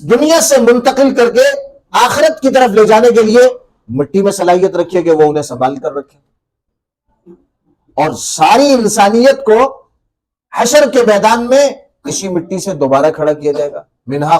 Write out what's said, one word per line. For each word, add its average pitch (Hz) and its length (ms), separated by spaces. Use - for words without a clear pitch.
دنیا 302 300
سے 269 220
منتقل 254 540
کر 233 180
کے 254 100
آخرت - 400
کی 262 140
طرف 254 160
لے 208 160
جانے 220 280
کے 226 80
لیے 220 200
مٹی 143 340
میں 196 100
صلاحیت 180 440
رکھی 175 220
ہے 175 40
کہ 165 100
وہ 156 160
انہیں 147 160
سنبھال 127 320
کر 135 160
رکھے، 139 260
اور - 160
ساری 240 480
انسانیت 226 720
کو 220 140
حشر 277 400
کے 254 140
میدان 214 420
میں 277 200
اسی 196 240
مٹی 180 300
سے 190 160
دوبارہ 143 420
کھڑا 151 160
کیا 147 200
جائے 147 200
گا۔ 147 100
"منہا 147 340